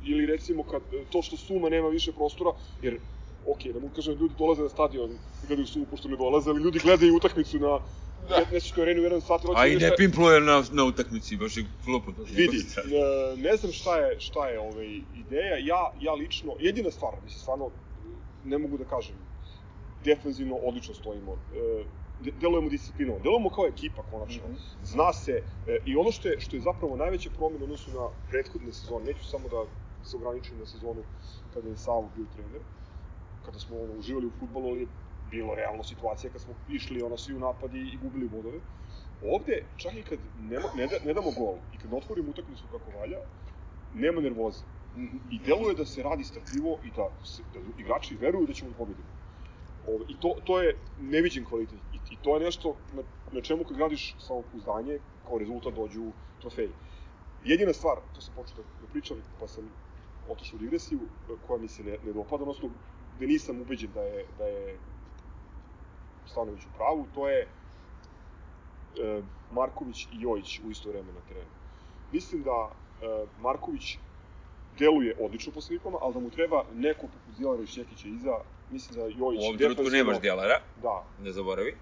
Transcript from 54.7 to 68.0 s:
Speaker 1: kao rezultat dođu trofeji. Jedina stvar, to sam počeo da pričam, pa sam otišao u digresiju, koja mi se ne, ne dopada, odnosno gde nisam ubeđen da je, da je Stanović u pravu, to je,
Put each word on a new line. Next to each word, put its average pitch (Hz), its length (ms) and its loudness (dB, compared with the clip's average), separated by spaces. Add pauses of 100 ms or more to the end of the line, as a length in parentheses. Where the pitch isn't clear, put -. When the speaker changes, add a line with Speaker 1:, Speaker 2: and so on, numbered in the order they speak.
Speaker 1:
kao 120 160 -2
rezultat 113 360 -4
dođu 110 360 -6 (280)
trofeji. 113 320 -4 (720)
Jedina 175 300 6
stvar, 147 240 2 (140)
to - 100 -14
sam - 140 -14
počeo 123 220 -12
da - 320 -16
pričam, - 280 -8 (200)
pa - 120 -10
sam 110 160 -12 (600)
otišao - 300 -10
u 107 40 -8
digresiju, 147 380 -2 (440)
koja 120 180 -2
mi 113 80 -8
se - 160 -14
ne, 104 160 -6
ne 107 120 -6
dopada, 107 300 -4
odnosno 143 280 -4 (440)
gde 131 120 -4
nisam 143 340 0
ubeđen 117 320 -6
da 104 100 -4
je, - 220 -4 (100)
da - 120 -4
je 98 320 -6 (1500)
Stanović 107 380 -6
u - 140 -16
pravu, 143 360 2
to 139 160 0
je, 135 180 4 (1500)